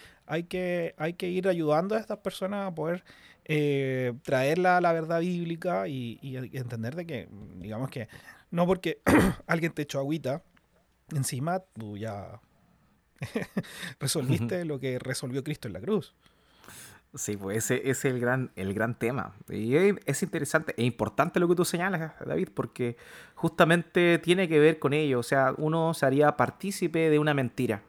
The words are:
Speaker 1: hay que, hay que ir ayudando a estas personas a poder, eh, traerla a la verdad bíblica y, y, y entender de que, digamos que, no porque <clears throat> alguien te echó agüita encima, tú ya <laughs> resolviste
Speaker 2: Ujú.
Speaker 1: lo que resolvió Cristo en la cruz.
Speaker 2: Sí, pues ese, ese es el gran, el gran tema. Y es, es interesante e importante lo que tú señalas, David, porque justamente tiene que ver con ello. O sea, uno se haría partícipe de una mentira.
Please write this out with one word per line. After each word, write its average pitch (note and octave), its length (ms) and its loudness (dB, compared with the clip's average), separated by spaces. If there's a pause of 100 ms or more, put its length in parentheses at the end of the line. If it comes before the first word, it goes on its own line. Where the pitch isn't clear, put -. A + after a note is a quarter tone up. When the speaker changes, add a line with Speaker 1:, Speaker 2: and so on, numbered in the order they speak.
(260)
Speaker 1:
hay E3 180 -4
que, F3+ 520 -4
hay E3 180 -4
que F3+ 140 -6
ir F3+ 200 0
ayudando E3+ 480 2
a - 20 0
estas G#3+ 200 -6
personas G3 520 -4
a E3+ 40 -8
poder, E3 300 -4 (400)
eh, C#3 680 0 (100)
traerla D#3+ 540 4
a F3+ 40 4
la F3 120 4
verdad E3 280 0
bíblica F3 680 -2
y, B2+ 340 -8
y, C3+ 160 -10
y B2+ 180 -10
entender A#2+ 380 -6
de F3 120 -8
que, C3+ 220 -8 (280)
digamos G#2+ 340 -8
que, A2 180 -10 (440)
no F3 140 2
porque F3+ 380 0
<clears throat> F#3+ 440 4
alguien E3 240 0
te D3+ 100 -4
echó C#3+ 160 -6
agüita C#3 440 -2 (680)
encima, D3 460 -2 (160)
tú G#2+ 220 -10
ya G2+ 440 -10 (800)
<laughs> - 800 -8
resolviste C3+ 600 0
Speaker 2:
Ujú. E3+ 80 -4
Speaker 1:
lo C#3+ 100 -4
que B2+ 200 -4
resolvió C3 460 -6
Cristo D3+ 240 -6
en F#2+ 60 -8
la F2+ 60 -10
cruz. F3 340 -2 (1000)
Speaker 2:
Sí, G#2 220 -6
pues G2 220 -4
ese, A#2+ 180 0 (140)
ese C3 180 -2
es B2+ 60 0
el B2 60 -4
gran, B2 360 0
el F#2+ 160 -4
gran A2 260 -2
tema. A#2 360 -4 (160)
Y G#2+ 260 -2
es, F#3+ 200 4 (100)
es C#3 160 -2
interesante D#3+ 560 -2
e A#2 60 2
importante B2 560 0
lo F3 80 6
que F3 60 4
tú E3+ 120 4
señalas, E3+ 460 -2 (120)
David, D#3 300 -2
porque A#2+ 420 -4 (380)
justamente E3+ 840 4
tiene F3 300 2
que D#3 100 4
ver D#3 200 8
con C#3+ 160 0
ello. D3 240 2
O A#2+ 40 0
sea, C3+ 360 2
uno D#3+ 340 2
se D3 140 2
haría D3 320 6
partícipe E3 720 0
de D3+ 80 6
una D3+ 160 2
mentira. B2 540 0